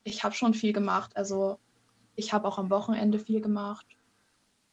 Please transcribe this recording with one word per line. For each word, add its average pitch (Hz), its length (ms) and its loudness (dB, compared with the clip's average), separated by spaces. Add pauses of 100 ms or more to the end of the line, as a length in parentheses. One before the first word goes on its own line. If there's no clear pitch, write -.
Ich 208 200 -6
hab 208 120 -2
schon 226 180 4
viel 214 200 2
gemacht, 196 440 0
also 196 420 -2 (560)
ich 214 180 -4
hab 208 120 2
auch 202 140 -4
am 190 100 -2
Wochenende 214 500 2
viel 214 220 -2
gemacht. 208 440 -4 (880)